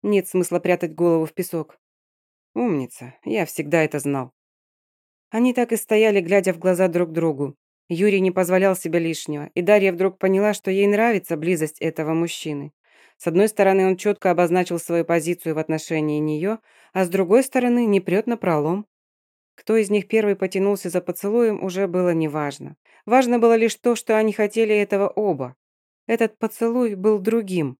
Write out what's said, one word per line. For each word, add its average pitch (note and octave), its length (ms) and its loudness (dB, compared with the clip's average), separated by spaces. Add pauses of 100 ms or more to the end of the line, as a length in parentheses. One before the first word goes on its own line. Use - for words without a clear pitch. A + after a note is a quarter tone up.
Нет G3+ 260 0
смысла F3+ 320 0
прятать F3 360 -2
голову E3 300 2
в D#3 80 -12
песок". E3+ 440 -8 (800)
"Умница, C#3 580 -4 (100)
я G#3 220 -2
всегда D#3 380 0
это D3 160 -2
знал". C3+ 320 -4 (1000)
Они A#3+ 240 2
так A#3+ 180 0
и A#3 40 0
стояли, G#3+ 460 2
глядя F#3 320 2
в E3+ 40 -6
глаза F#3 300 2
друг E3+ 240 0
другу. D3 440 -2 (320)
Юрий G3 320 2
не F#3 120 2
позволял F#3 440 2
себе F3 220 -2
лишнего, D#3 560 -4
и - 80 -2
Дарья G3 300 4
вдруг F#3 260 -2
поняла, G3 360 2
что - 180 -6
ей G3 160 2
нравится G#3 500 0
близость D#3 420 -2
этого D#3+ 360 -4
мужчины. D#3 580 -6 (440)
С - 100 -6
одной F3+ 200 2
стороны, F#3+ 380 2
он F#3+ 100 2
чётко G3 360 -2
обозначил F3 480 0
свою E3+ 260 -2
позицию E3+ 480 -2
в D3+ 60 -4
отношении D#3 600 -2
неё, D#3 380 -2 (360)
а F#3 120 2
с F3 40 -4
другой F#3+ 340 2
стороны, B3 420 0
не G3+ 160 2
прёт F#3+ 240 -2
напролом. F3+ 640 -2 (680)
Кто - 200 -2
из G#3+ 140 0
них G3+ 180 0
первый G#3+ 280 2
потянулся F#3+ 540 -2
за F3+ 120 -2
поцелуем, G#3 600 -2
уже F#3+ 240 -4
было F3+ 260 0
неважно. D3 600 -4 (300)
Важно A#3+ 340 2
было A#3 160 6
лишь A3+ 200 2
то, A#3+ 200 0
что A3 220 0
они G#3+ 160 0
хотели G#3+ 420 0
этого G3+ 320 0
оба. C#3+ 480 -4 (520)
Этот A3+ 300 0
поцелуй A#3 580 -2
был G#3 240 2
другим, F#3 600 -2